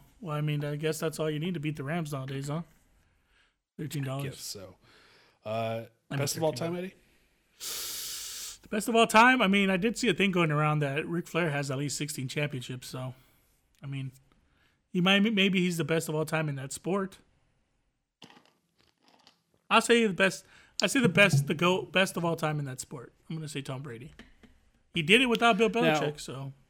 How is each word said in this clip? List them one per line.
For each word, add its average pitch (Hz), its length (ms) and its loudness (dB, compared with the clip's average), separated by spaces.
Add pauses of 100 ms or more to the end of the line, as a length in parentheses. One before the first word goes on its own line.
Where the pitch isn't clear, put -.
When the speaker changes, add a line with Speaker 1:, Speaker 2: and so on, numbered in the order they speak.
(220)
Speaker 1:
Well, 165 160 -8
I - 40 -2
mean, 151 220 -2
I 147 140 -6
guess 156 220 -2
that's 160 200 -4
all 156 100 -2
you 156 80 -2
need 175 180 -4
to 160 40 -6
beat 151 160 -4
the 147 80 -8
Rams 151 300 -4
nowadays, 139 340 -6
huh? 151 140 -4 (1160)
Thirteen - 280 -6
dollars. 135 200 -6
Speaker 2:
I 131 40 -6
guess - 100 -12
so. 92 380 -14 (680)
Uh, 107 40 -8 (600)
Speaker 1:
I - 40 -8
mean, 139 60 -2
Speaker 2:
best 143 180 -2
of 165 60 -2
all 156 100 2
time, 170 220 -4
Speaker 1:
thirteen. 185 160 -8
Speaker 2:
Eddie? - 40 -20 (1700)
Speaker 1:
Best 214 180 -4
of 226 80 2
all 226 120 6
time? 247 340 8
I 196 60 4
mean, 196 220 4
I 190 80 2
did 214 200 0
see 240 120 0
a 180 40 4
thing 196 180 2
going 170 200 2
around 151 280 2
that 147 280 -2
Ric 170 200 -4
Flair 165 220 0
has 143 220 -2
at 131 60 -4
least 143 200 -4
sixteen 147 300 -6
championships, 135 600 -6
so, 127 260 -10 (720)
I 139 40 -14
mean, 135 240 -8 (800)
he 180 100 0
might, 190 180 4
maybe 196 400 2
he's 175 180 2
the 170 60 0
best 160 260 -2
of 151 60 -4
all 156 100 -2
time 156 240 -2
in 139 60 -6
that 135 160 -10
sport. 190 460 -4 (2500)
I'll 220 120 6
say 233 260 6
the 196 60 -2
best, 185 320 0 (360)
I 214 60 4
say - 120 0
the 233 100 4
best, 170 380 6
the 196 60 0
goat, 180 380 0
best 185 260 0
of 175 80 -2
all 170 100 0
time 151 240 -2
in 143 60 -6
that 131 140 -10
sport. - 340 -14 (160)
I'm 156 60 -8
gonna 160 120 -8
say 139 140 -8
Tom 131 200 -10
Brady. 131 300 -14 (840)
He 170 80 0
did 190 200 6
it 262 60 2
without 233 300 4
Bill 220 120 4
Speaker 2:
Now 165 320 2
Speaker 1:
Belichick, 147 180 -2
so, 135 340 -10 (160)